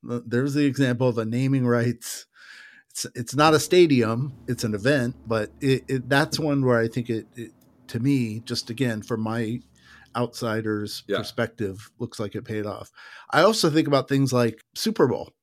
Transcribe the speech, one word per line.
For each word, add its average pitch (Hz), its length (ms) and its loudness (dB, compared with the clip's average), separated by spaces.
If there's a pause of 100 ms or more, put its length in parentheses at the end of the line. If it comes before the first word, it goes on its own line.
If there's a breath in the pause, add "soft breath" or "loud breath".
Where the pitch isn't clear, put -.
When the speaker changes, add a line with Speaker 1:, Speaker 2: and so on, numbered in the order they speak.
Speaker 1:
Th-, 120 180 -6
there's 127 280 -2
the 147 100 2
example 131 420 2
of 117 120 2
a 110 80 -2
naming 127 400 0
rights. 120 600 0 (640 loud breath)
It's, - 240 -10
it's 127 220 -8
not 156 180 6
a 147 60 4
stadium, 135 720 4 (160)
it's 123 160 -4
an 107 100 -2
event, 123 400 0 (100)
but 110 360 -4
it, 135 260 0
it, 123 220 -4
that's 143 320 0
one 143 240 0
where 120 160 4
I 113 80 0
think 117 200 -6
it, 110 280 -4
it, 117 160 -12 (360)
to 117 120 -6
me, 120 400 0
just - 300 -8
again, 113 320 -2
from 113 180 -6
my 110 400 -4 (560 soft breath)
outsider's 110 920 -4
Speaker 2:
Yeah. 98 120 -2
Speaker 1:
perspective, 104 840 -6
looks 117 180 -10
like 104 160 -8
it 113 100 -8
paid 107 220 -6
off. 104 240 -10 (400 loud breath)
I 151 120 4
also 202 280 4
think 151 160 2
about 139 220 2
things 135 240 2
like 120 320 0 (100)
Super 214 320 0
Bowl. 85 360 -4